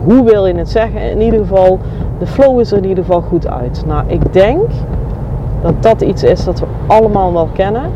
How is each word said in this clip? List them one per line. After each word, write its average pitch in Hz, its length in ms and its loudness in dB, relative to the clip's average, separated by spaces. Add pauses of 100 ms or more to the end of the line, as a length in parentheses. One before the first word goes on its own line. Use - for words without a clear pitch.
hoe 233 200 6
wil 214 220 4
je 180 100 0
het 165 140 -4
zeggen. 220 420 -2
In 208 100 -2
ieder 226 180 2
geval, 185 400 2 (400)
de 175 80 -4
flow 262 320 2
is 233 120 0
er 202 60 2
in 190 100 0
ieder 185 160 -2
geval 175 180 0
goed 165 260 -2
uit. 123 400 -6
Nou, 147 200 -2
ik 165 260 0
denk 247 360 2 (920)
dat 165 160 0
dat 226 220 2
iets - 220 -2
is 269 200 2
dat - 160 -2
we - 60 -2 (220)
allemaal 208 460 2
wel 165 200 0
kennen. 208 300 -2 (120)